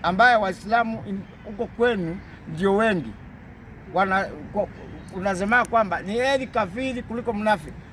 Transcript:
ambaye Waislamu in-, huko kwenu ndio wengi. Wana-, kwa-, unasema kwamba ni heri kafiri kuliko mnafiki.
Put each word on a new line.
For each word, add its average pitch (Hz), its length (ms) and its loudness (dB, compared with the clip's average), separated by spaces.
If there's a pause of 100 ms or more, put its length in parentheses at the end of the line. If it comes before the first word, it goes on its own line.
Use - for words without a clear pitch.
ambaye 220 340 6
Waislamu 214 680 0
in-, 196 140 -4 (240)
huko 220 220 -6
kwenu 202 520 0 (300)
ndio 190 280 2
wengi. 185 360 2 (840)
Wana-, 190 300 2 (280)
kwa-, 202 140 0 (500)
unasema 202 500 2
kwamba 202 360 2
ni 190 100 -6
heri 262 340 2
kafiri 240 560 -2
kuliko 233 300 -4
mnafiki. 208 440 0 (160)